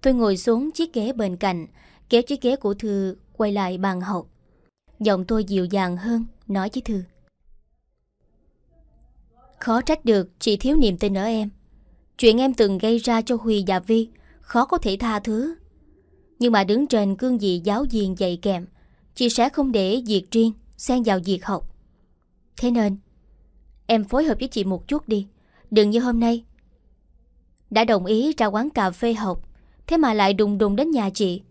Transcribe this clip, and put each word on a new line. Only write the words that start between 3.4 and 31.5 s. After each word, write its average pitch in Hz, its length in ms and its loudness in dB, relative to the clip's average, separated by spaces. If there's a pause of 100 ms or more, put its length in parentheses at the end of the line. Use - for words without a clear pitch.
lại 190 260 -2
bàn 185 240 -2
học. 180 260 -6 (720)
Giọng 196 260 0
tôi 220 180 0
dịu 190 220 -2
dàng 180 320 -2
hơn, 226 280 -2 (220)
nói 196 260 -2
với 262 80 -6
Thư: 202 220 -6 (2500)
"Khó 240 220 0
trách 311 240 -2
được 202 340 2
chị 208 180 0
thiếu 277 200 2
niềm 208 200 4
tin 196 200 -2
ở 190 60 -2
em. 220 260 -2 (680)
Chuyện 226 200 6
em 262 160 2
từng 196 240 2
gây 220 200 0
ra 226 240 0
cho 240 140 -2
Huy 220 320 -2
và 185 120 0
Vi 226 300 0 (320)
khó 240 240 0
có 359 120 -2
thể 196 220 -2
tha 226 200 -2
thứ. 233 360 -4 (840)
Nhưng 240 120 4
mà 202 120 4
đứng 226 240 2
trên 202 280 2
cương 254 220 -2
vị 185 260 -2
giáo 208 280 0
viên 196 280 -2
dạy 175 220 -2
kèm, 180 240 -2 (500)
chị 247 140 2
sẽ 240 200 2
không 277 220 -2
để 208 340 0
việc 196 260 -2
riêng 226 200 4 (260)
xen 247 260 -2
vào 196 220 0
việc 185 200 -2
học. - 280 -6 (840)
Thế 247 140 0
nên, 208 260 0 (880)
em 226 160 2
phối 262 200 0
hợp 302 160 0
với 262 80 -4
chị 220 160 -4
một 185 240 -6
chút 294 200 -4
đi. 202 200 -2 (440)
Đừng 208 180 6
như 226 100 2
hôm 240 200 0
nay. 233 260 0 (1200)
Đã 220 140 2
đồng 214 220 2
ý 233 320 0
ra 233 80 2
quán 214 240 -2
cà 190 220 0
phê 233 220 -2
học, 214 300 -6 (440)
thế 330 100 2
mà 285 160 4
lại 202 200 4
đùng 208 240 0
đùng 202 180 2
đến 302 160 0
nhà 220 180 0
chị. 190 420 -2